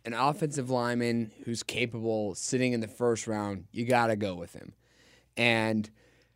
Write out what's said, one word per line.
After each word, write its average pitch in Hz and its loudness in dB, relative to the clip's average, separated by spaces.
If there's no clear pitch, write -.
an 117 -6
offensive 139 0
lineman 120 0
who's 117 -6
capable 113 -2
sitting 127 0
in 120 0
the 110 -4
first 117 0
round, 101 -4
you 120 -4
gotta 117 4
go 101 -2
with 85 -10
him. - -16
And 110 4